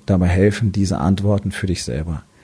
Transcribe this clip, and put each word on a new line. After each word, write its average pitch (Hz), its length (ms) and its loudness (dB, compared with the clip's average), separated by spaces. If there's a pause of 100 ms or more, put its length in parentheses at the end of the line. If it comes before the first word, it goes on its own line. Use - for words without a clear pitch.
dabei 90 220 2
helfen, 101 420 2
diese 95 280 0
Antworten 98 520 0
für - 160 -6
dich 90 160 -2
selber 78 400 -6 (220)